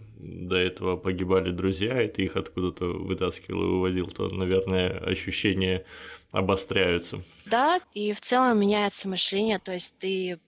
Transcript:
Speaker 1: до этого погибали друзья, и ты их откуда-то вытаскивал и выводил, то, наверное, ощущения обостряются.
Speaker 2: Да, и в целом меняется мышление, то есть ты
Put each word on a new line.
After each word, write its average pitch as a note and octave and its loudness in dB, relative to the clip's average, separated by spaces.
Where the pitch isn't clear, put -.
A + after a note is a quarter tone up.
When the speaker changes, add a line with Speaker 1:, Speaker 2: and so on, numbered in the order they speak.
Speaker 1:
до F2+ -4
этого F#2 0
погибали F#2 0
друзья, F#2+ 0
и G#2 0
ты - -2
их F#2 -4
откуда-то F#2 -4
вытаскивал F#2 -4
и F2+ 2
выводил, F#2 0
то, F#2+ -4
наверное, F#2 0
ощущения F#2 0
обостряются. F#2+ 0
Speaker 2:
Да, C#4+ 2
и G#3 -2
в G#3 -10
целом B3 4
меняется G3+ 2
мышление, G3 2
то F#3+ -10
есть - -6
ты F#3 -4